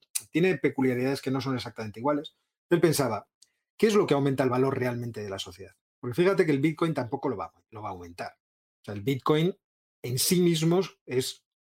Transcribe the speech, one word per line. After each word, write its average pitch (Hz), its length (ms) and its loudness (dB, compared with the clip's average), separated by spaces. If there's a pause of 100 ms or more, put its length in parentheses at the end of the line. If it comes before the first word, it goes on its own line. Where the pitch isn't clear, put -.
(320)
tiene 175 260 2
peculiaridades 131 640 0
que 131 100 -4
no 135 100 -2
son 131 140 -2
exactamente 110 460 -8
iguales. 147 340 -2 (340)
Él 170 120 2
pensaba, 135 460 2 (500)
"¿qué 214 100 4
es 208 80 4
lo 196 100 6
que 156 100 4
aumenta 139 280 2
el 131 60 2
valor 127 280 2
realmente 120 460 -4
de 101 60 -10
la 98 100 -8
sociedad?". 95 340 -14 (260)
Porque 123 160 -8
fíjate 180 300 4
que 156 60 2
el 139 80 2
Bitcoin 160 340 0
tampoco 131 360 -4
lo 110 80 -4
va, 82 160 -10 (180)
lo 110 100 -14
va 104 80 -8
a - 20 -8
aumentar. 87 420 -12 (480)
O - 40 -20
sea, 107 80 -8
el 101 80 -8
Bitcoin 151 540 0 (480)
en 123 160 -4
sí 180 220 2
mismo 170 400 4 (240)
es 127 400 -4 (180)